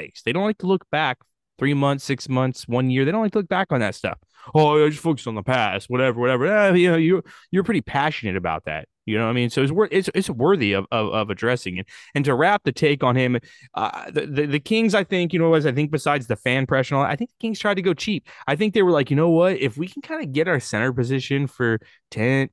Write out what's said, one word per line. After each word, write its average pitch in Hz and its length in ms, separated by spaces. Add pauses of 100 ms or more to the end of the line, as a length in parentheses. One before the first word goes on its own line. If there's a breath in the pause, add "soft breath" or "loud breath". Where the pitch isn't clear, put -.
takes. - 200
They 113 100
don't 185 140
like 214 140
to 180 80
look 190 220
back 147 280 (420)
three 139 140
months, 139 320
six 135 240
months, 131 400
one 127 200
year. 131 140
They 147 80
don't 220 100
like 208 120
to 214 60
look 185 100
back 190 220
on 127 100
that 98 140
stuff. 85 220 (380 loud breath)
"Oh, 151 280
I 147 60
just 151 140
focus 156 240
on 113 80
the 101 80
past, 107 460
whatever, 123 300
whatever." 127 280
Eh, 202 260
you 180 160
know, 165 80
you, 165 260 (280 loud breath)
you're 180 120
pretty 185 180
passionate 139 540
about 82 300
that. 76 220 (180)
You 107 120
know 113 80
what 113 60
I - 20
mean? 120 160
So 135 140
it's 139 80
wor-, 196 200
it's, 190 220
it's 190 160
worthy 131 440
of, 98 180
of, 110 220
of 107 180
addressing 107 460
it. 95 100 (260 loud breath)
And 139 120
to 139 100
wrap 180 280
the - 80
take 147 320
on 123 120
him, 123 240 (340 soft breath)
uh, - 380
the, 147 160
the, 147 180
the 147 140
Kings, 220 340
I 202 100
think, 175 300
you 175 60
know, 165 160
as 151 100
I 143 60
think 147 180
besides 143 380
the 117 80
fan 131 320
pressure 135 280
and 135 40
all, 139 60
I 143 100
think 233 160
the - 80
Kings 226 180
tried 202 180
to 196 60
go 175 140
cheap. - 320 (200 loud breath)
I 139 80
think 208 180
they 208 100
were 180 80
like, 143 200
"You 139 40
know 160 140
what? 170 280
If 127 200
we 175 100
can 277 140
kinda 285 240
get 151 220
our 160 120
center 117 320
position 131 540
for 117 340 (300 soft breath)
ten, 131 440